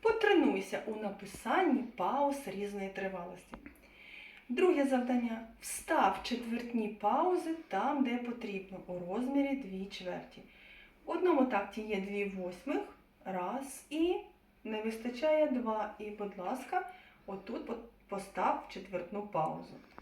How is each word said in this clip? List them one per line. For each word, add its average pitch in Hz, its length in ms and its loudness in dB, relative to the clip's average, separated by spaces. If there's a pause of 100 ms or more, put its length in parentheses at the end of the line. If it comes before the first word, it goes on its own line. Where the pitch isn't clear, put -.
Потренуйся 311 840 4
у 214 160 -4
написанні 254 800 0
пауз 262 540 0 (100)
різної 196 420 -4
тривалості. 185 680 -8 (920)
Друге 285 380 6
завдання. 240 540 2 (200)
Встав 226 640 2
четвертні 233 680 -2
паузи 320 680 2 (140)
там, 254 360 2
де 233 140 0
потрібно, 202 680 -6
у 180 280 -6
розмірі 277 420 2
дві 190 300 -6
чверті. - 560 -10 (640)
В - 40 -8
одному 339 340 6
такті 202 360 0
є 214 200 -2
дві 202 240 -2
восьмих. 190 580 -4 (420)
Раз. 196 680 -4
І 339 260 2 (480)
не 214 180 -2
вистачає 294 640 2
два. 220 520 0
І, 214 120 -8
будь 196 280 -8
ласка, 254 500 -2 (380)
отут 233 400 -8
по-, 226 100 -4 (320)
постав 262 600 0
четвертну 196 540 -6
паузу. 156 520 -2 (280)